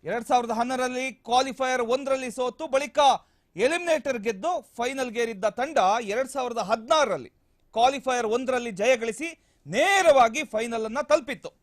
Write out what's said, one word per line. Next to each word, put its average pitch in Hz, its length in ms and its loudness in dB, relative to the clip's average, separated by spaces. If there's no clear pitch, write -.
ಎರಡ್ 220 220 -6
ಸಾವಿರದ 240 260 2
ಹನ್ನೊಂದರಲ್ಲಿ 254 600 -2
ಕ್ವಾಲಿಫೈಯರ್ 254 680 0
ಒಂದರಲ್ಲಿ 262 500 -2
ಸೋತು, 254 360 -6
ಬಳಿಕ 269 320 0
ಎಲಿಮಿನೇಟರ್ 294 680 0
ಗೆದ್ದು 226 260 -4
ಫೈನಲ್ಗೇರಿದ್ದ 233 680 -4
ತಂಡ 285 180 -2
ಎರಡ್ 254 220 -4
ಸಾವಿರದ 233 340 -4
ಹದಿನಾರರಲ್ಲಿ 226 640 0
ಕ್ವಾಲಿಫೈಯರ್ 247 600 2
ಒಂದರಲ್ಲಿ 247 440 -2
ಜಯ 240 220 4
ಗಳಿಸಿ 226 260 -6
ನೇರವಾಗಿ 285 760 4
ಫೈನಲ್ 226 360 -4
ಅನ್ನ 254 120 -4
ತಲುಪಿತ್ತು. 285 480 -2